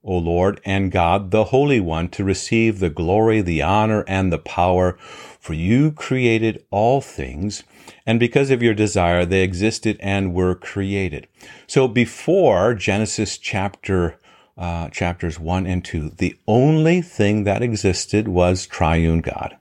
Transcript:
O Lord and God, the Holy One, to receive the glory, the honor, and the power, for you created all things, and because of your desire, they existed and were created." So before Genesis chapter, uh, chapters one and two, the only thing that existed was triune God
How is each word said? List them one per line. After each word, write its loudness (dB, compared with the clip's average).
O -4
Lord 0
and -2
God, 0
the 2
Holy 2
One, -4
to -6
receive 0
the 0
glory, 2
the -2
honor, 0
and 0
the -2
power, 0
for -12
you 2
created 0
all 2
things, -8
and 2
because 2
of 2
your 2
desire, 2
they 0
existed -2
and -4
were 0
created." -6
So 2
before 2
Genesis -2
chapter, -4
uh, -6
chapters -6
one -2
and -2
two, -6
the -2
only 4
thing 0
that 0
existed 0
was 2
triune 2
God -8